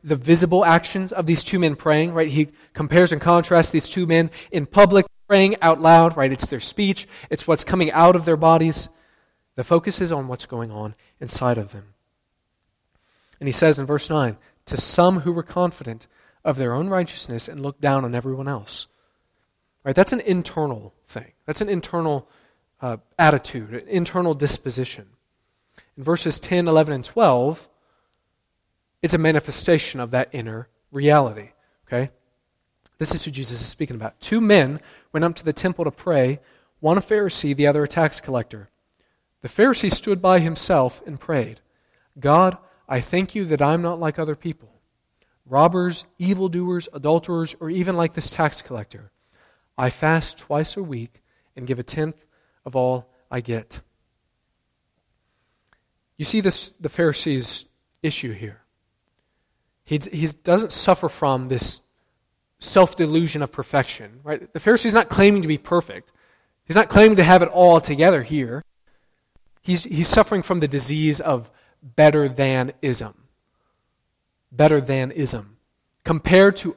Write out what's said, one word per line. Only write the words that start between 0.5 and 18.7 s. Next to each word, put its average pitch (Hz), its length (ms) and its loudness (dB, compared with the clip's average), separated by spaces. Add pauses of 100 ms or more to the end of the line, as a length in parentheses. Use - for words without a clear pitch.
actions 170 480 0
of 175 140 -4
these 165 160 0
two - 160 -4
men 160 180 0
praying, 160 360 0
right, 160 160 0
he 147 200 0 (260)
compares 165 380 2
and 147 80 -4
contrasts 170 500 2
these - 180 -2
two 180 180 -4
men 165 240 2 (200)
in 151 160 -4
public 196 400 6 (200)
praying 196 340 4
out 165 180 4
loud, 165 380 6
right, 135 160 0
it's - 140 -6
their 127 140 -8
speech, - 460 -4 (220)
it's - 180 -6
what's 160 180 0
coming 156 280 0
out 170 240 6
of 165 80 -4
their 160 140 2
bodies. 160 500 2 (680)
The 127 80 -6
focus 170 360 0
is 170 100 -4
on 139 160 -6
what's 123 200 -12
going 117 240 -10
on 107 240 -12 (260)
inside 123 380 -4
of 101 140 -10
them. 101 200 -20 (1500)
And 139 80 -12
he 131 60 -2
says 151 260 2
in 139 60 -8
verse 143 240 -4
nine, 135 300 -2 (260)
"To - 140 -8
some 180 420 2
who 170 120 -4
were 165 100 -6
confident 139 640 -6 (360)
of 147 140 -2
their 127 160 -4
own 156 160 -4
righteousness 170 580 -6
and 143 140 -14
looked 139 220 -10
down 139 240 0
on 120 80 -6
everyone 131 340 -8
else." 113 380 -12 (1000)